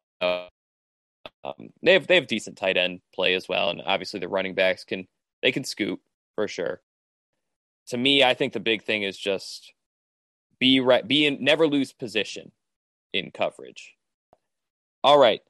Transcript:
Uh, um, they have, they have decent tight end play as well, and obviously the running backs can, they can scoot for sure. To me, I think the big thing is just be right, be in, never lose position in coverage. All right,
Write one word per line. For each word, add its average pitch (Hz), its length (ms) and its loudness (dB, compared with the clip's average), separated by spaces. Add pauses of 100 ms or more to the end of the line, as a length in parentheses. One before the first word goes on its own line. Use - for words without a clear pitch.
(200)
Uh, 90 280 -4 (960)
um, - 260 -14 (140)
they 175 100 6
have, 180 140 2
they 180 80 4
have 143 120 2
decent 104 300 -8
tight 95 200 0
end 90 240 -4 (120)
play 92 220 0
as 92 120 -6
well, 95 220 -2
and - 160 -8
obviously 95 340 -4
the 90 80 -8
running 95 280 -6
backs 92 280 0
can, 95 240 -10 (360)
they 127 80 2
can 135 120 -6
scoot 95 360 -6 (360)
for 107 120 -4
sure. - 340 -8 (1080)
To 123 100 -8
me, 135 260 4
I 127 100 6
think 131 200 -2
the 117 60 -6
big 110 240 -4
thing 107 200 -4
is 98 140 -8
just - 560 -8 (840)
be 131 200 4
right, 123 280 4
be 147 180 2
in, 139 180 -2
never 156 240 4
lose 143 260 -2
position 101 580 -8 (600)
in - 180 -6
coverage. - 640 -8 (1080)
All 147 140 8
right, 117 320 6